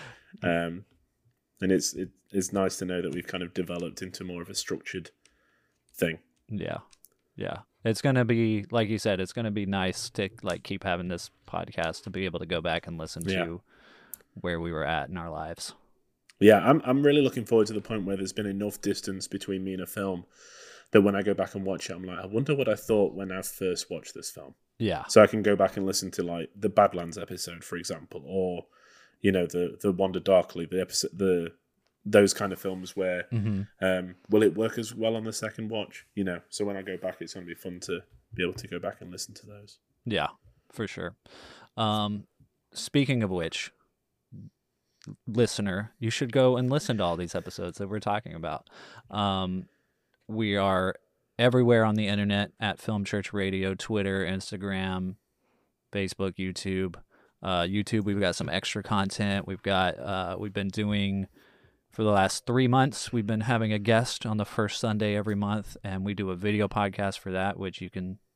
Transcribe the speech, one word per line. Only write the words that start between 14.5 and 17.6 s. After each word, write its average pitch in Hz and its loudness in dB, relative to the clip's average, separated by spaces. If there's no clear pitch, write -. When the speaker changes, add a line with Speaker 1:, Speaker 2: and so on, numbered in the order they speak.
Speaker 2:
we 85 -4
were 78 -2
at 73 -2
in 87 -8
our 85 -8
lives. 78 -10
Speaker 1:
Yeah, 101 10
I'm, 151 8
I'm 131 2
really 147 6
looking 127 0
forward 110 6